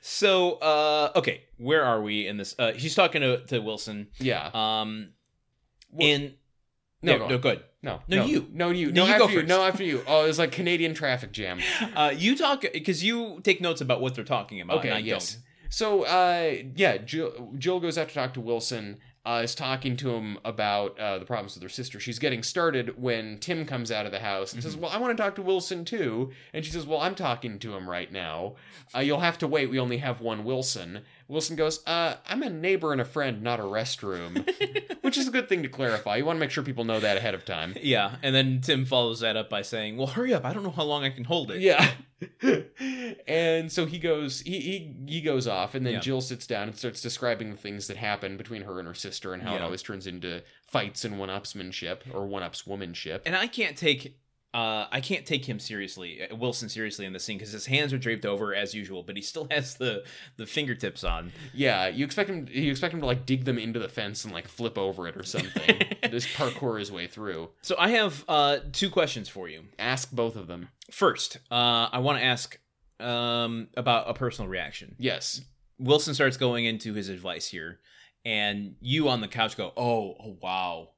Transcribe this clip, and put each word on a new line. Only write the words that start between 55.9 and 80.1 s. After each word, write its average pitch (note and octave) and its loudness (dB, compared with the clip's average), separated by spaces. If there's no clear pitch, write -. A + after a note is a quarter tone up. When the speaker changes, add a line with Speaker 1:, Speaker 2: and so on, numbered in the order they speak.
Speaker 1:
uh, A2 -10
Wilson A#2+ -4
seriously G#2+ -6
in F#2+ -8
this F#2 -8
scene, G#2 -6
'cause G#2 -12
his G#2+ -10
hands C#3 2
are C3+ 0
draped A2+ -2
over G2+ -2
as G2+ -4
usual, F#2+ -10
but G2 -10
he G2+ -8
still D3+ -8
has D3 -2
the, A2 -2
the A2 -10
fingertips A#2+ -4
on. E2+ -2
Speaker 2:
Yeah, A#2 2
you F#2+ 0
expect G3 -2
him, E3 -6
you C#3 0
expect D#3 -2
him E3 -4
to, C#3 -2
like, B2+ 2
dig C3 2
them B2+ 2
into A2+ -4
the G2 -4
fence G#2 -6
and, G#2 -8
like, E2+ -8
flip A2+ -4
over F#2+ -2
it E2 -8
or - -10
something. - 0
Speaker 1:
<laughs> A#3 0
Speaker 2:
Just - -2
parkour B2 -2
his G2+ -6
way F2 -8
through. F2+ -8
Speaker 1:
So - -2
I F3+ 6
have, G3+ 2
uh, C#3+ 4
two G3 0
questions C#3+ 0
for F#2 -12
you. D#2+ -14
Speaker 2:
Ask B2 -2
both A#2 0
of F#2 -10
them. F2 -10
Speaker 1:
First, - 2
uh, A#2+ 4
I B2 0
wanna C3+ 4
ask, B2 0
um, A#2 -2
about B2 4
a A#2+ 0
personal B2 -4
reaction. E2+ -8
Speaker 2:
Yes. A#2+ -2
Speaker 1:
Wilson D3 4
starts C3 4
going A#2+ 2
into A2+ -2
his G2 -4
advice F2+ -6
here, E2+ -10
and G#2 -2
you C#3+ 2
on B2 2
the G#2 -6
couch A2+ 0
go, F#2 -4
"Oh, A2+ 0